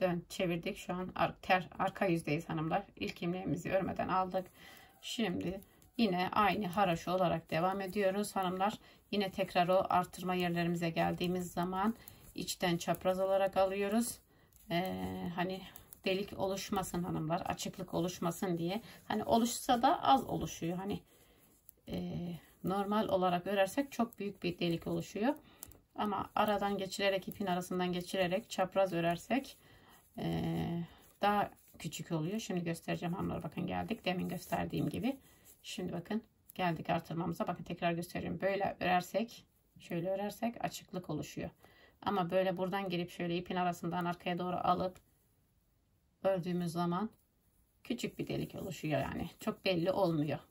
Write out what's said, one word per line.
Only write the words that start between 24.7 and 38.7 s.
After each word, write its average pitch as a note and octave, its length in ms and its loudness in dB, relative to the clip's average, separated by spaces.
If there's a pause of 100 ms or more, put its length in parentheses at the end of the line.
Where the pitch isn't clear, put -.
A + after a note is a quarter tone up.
oluşuyor. G3 480 0 (600)
Ama - 400 -2
aradan G3+ 440 2
geçirerek, F#3+ 500 0
ipin G3 180 -4
arasından F3+ 460 0
geçirerek F3+ 580 0
çapraz F#3+ 420 2
örersek, E3+ 640 0 (640)
e, E3 640 -2 (380)
daha G#3 280 4 (280)
küçük E3 340 -8
oluyor. E3+ 260 -2
Şimdi F3+ 260 -4
göstereceğim E3+ 500 -4
hanımlar. E3+ 280 -4
Bakın F3 240 -6
geldik. F3+ 380 -2
Demin F3+ 240 0
gösterdiğim F3 600 -2
gibi. A#3 280 -2 (460)
Şimdi F3+ 300 -6
bakın F#3+ 300 -4 (320)
geldik E3+ 360 0
artırmamıza. E3+ 560 -2
Bakın F3 180 -6
tekrar F3 280 0
gösteriyorum. F3 480 -4
Böyle G3 400 0